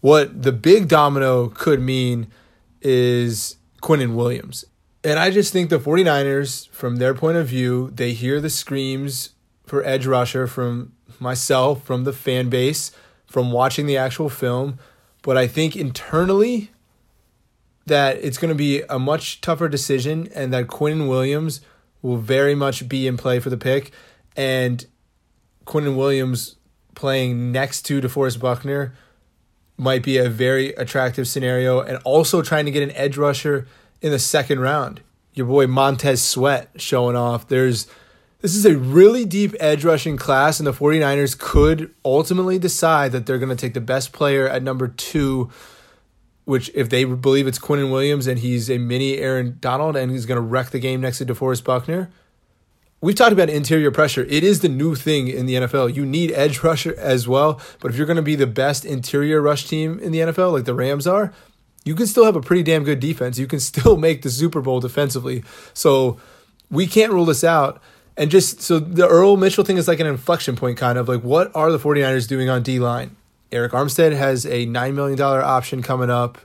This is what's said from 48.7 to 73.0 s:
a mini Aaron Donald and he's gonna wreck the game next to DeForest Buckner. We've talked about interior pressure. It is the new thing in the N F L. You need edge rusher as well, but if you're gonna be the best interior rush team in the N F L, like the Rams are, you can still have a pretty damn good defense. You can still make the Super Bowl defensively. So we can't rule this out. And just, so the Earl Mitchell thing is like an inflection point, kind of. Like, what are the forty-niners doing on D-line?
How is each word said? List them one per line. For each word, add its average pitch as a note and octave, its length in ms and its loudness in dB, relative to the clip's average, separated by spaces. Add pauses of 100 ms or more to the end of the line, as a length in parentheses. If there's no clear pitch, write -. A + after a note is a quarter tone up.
a B2 80 0
mini C3 400 -2
Aaron B2+ 420 -4
Donald C#3+ 340 -2
and C3 160 -2
he's B2+ 140 -6
gonna A#2+ 160 -2
wreck B2 300 -2
the C3 80 -6
game C3 240 -4
next B2+ 160 -4
to C3 80 -6
DeForest B2+ 380 -4
Buckner. D#3 460 -2 (920)
We've F#3+ 120 2
talked A#3 200 6
about F3 160 4
interior D3 400 2
pressure. C3+ 340 0
It C#3+ 180 0
is F#3 180 4
the E3+ 100 2
new C#3+ 240 0
thing C3+ 340 -2
in C3 160 -4
the B2+ 100 -2
N B2+ 80 0
F B2 120 -4
L. C3+ 120 2
You C#3 200 -2
need D#3 260 -2
edge D3 300 0
rusher E3 360 0
as B2+ 300 0
well, C#3 320 2 (180)
but B2 120 -6
if A#2 60 -6
you're D3 100 -2
gonna E3 160 0
be D3+ 140 0
the C#3 100 2
best C3+ 400 -2
interior C#3+ 560 0
rush D3 260 0
team D#3+ 300 -4
in F3 140 -6
the D#3+ 100 0
N E3 80 0
F D#3+ 80 -4
L, F#3 140 2
like C3 120 0
the B2 100 -2
Rams C#3 320 -2
are, G3 260 0 (520)
you D#3 100 -4
can A3 120 0
still A3+ 180 6
have G#3+ 120 4
a D3+ 40 0
pretty F3 220 2
damn D#3 220 2
good C#3+ 140 0
defense. B2+ 400 -4
You C3 80 -4
can C#3+ 140 -4
still D#3 380 4
make D3+ 240 0
the C3+ 80 -4
Super D3+ 320 -2
Bowl B2+ 180 0
defensively. B2+ 640 -4 (300)
So C3+ 440 2 (520)
we E3+ 160 0
can't A3 260 4
rule F3 140 4
this D3+ 180 0
out. D#3 380 2 (340)
And D3+ 140 0
just, F#3 320 4
so E3 160 2
the E3+ 280 2
Earl G3 300 8
Mitchell F#3+ 260 2
thing G3 140 0
is F3 100 0
like E3 140 0
an D#3+ 60 0
inflection C#3+ 500 -2
point, B2 220 -4
kind B2 180 0
of. B2 100 -2
Like, B2 140 -2
what D3 340 0
are D#3+ 160 2
the D#3+ 80 0
forty-niners C3 480 0
doing C3 220 -2
on B2+ 140 0
D-line? B2 520 -4 (380)